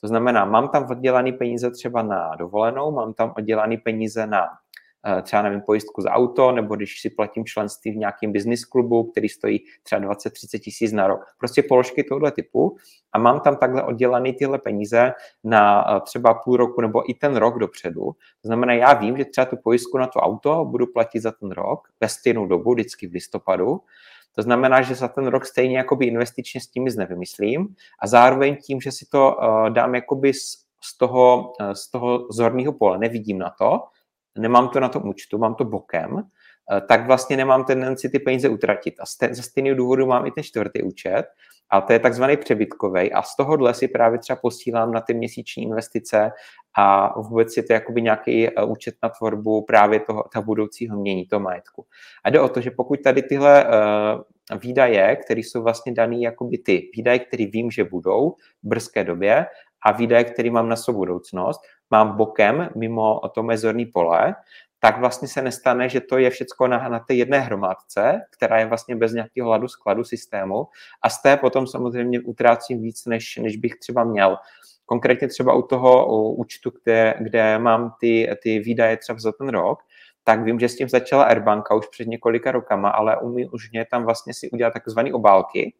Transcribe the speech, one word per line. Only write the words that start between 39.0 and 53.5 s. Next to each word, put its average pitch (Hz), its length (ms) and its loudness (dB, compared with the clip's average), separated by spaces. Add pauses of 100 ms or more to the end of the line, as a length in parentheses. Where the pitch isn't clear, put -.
ste-, - 300 -6
ze 120 80 -14
stejného 135 320 -2
důvodu 131 300 0
mám 127 200 0
i 143 60 -6
ten 156 120 -10
čtvrtý - 380 -6
účet, 92 440 -6 (440)
a 98 120 4
to 110 120 2
je 113 60 6
takzvaný 123 380 2
přebytkovej 101 800 -2
a 101 60 0
z - 140 -10
tohodle 135 380 2
si 127 140 -2
právě 117 320 2
třeba 127 220 -8
posílám 117 500 -4
na 113 100 -2
ty 117 120 -4
měsíční 117 500 -8
investice 110 680 -2 (460)
a 98 420 4
vůbec 113 380 0
je 120 60 -2
to - 100 2
jakoby 113 280 -2
nějaký, 113 460 0
eh, 104 160 -2
účet - 400 -8
na 117 60 -2
tvorbu 110 520 -2
právě 107 380 4
toho, 107 240 -6 (100)
toho 110 100 -4
budoucího 107 540 -4
mění, 98 280 -4
toho 101 140 -2
majetku. 92 460 -10 (380)
A - 60 2
jde 143 100 6
o 139 100 2
to, 123 120 -4
že 123 100 -6
pokud 139 320 -4
tady 135 180 2
tyhle, 143 440 6